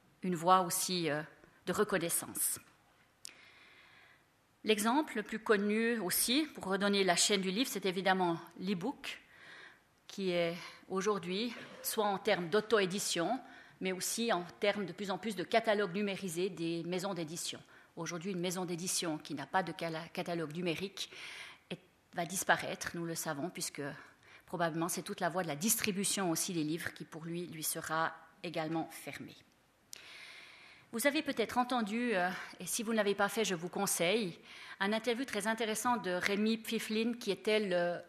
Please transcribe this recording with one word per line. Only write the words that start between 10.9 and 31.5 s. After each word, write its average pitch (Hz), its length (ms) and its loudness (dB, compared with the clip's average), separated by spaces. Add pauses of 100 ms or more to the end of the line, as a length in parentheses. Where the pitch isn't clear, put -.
soit 214 240 0
en 196 120 2
termes 180 300 2
d'auto-édition, 202 920 2 (400)
mais 185 120 0
aussi 226 400 0
en 175 120 0 (160)
termes 202 260 2
de 170 60 -6
plus 196 180 -6
en 185 80 -2
plus 214 180 -6
de 175 80 -2
catalogues 214 500 2
numérisés 190 540 -2
des 165 360 -4
maisons 180 280 -2
d'édition. 165 480 -6 (360)
Aujourd'hui, 170 360 -4
une 175 80 -2
maison 180 240 -2
d'édition 170 540 -2
qui 151 160 -10
n'a 139 120 -6
pas 190 160 2
de 165 100 -6
cala-, 165 400 -6
catalogue 170 420 -4
numérique 175 560 -4 (600)
est, 180 100 -10 (340)
va 175 100 -2
disparaître, 170 680 0
nous 170 100 -4
le 165 100 -4
savons, 160 360 -4
puisque - 320 -6 (640)
probablement 170 420 0
c'est 180 140 -2
toute - 180 -8
la 175 80 2
voie 180 140 0
de 165 60 -4
la 143 80 0
distribution 196 760 2
aussi 165 220 0
des 160 120 0
livres 160 280 -2
qui, - 120 -14
pour 160 200 -12
lui, 170 240 -4
lui 156 160 -8
sera 160 500 0 (280)
également 160 480 -2
fermée. - 460 -12 (1600)
Vous 226 160 2
avez 302 140 4
peut-être 240 360 0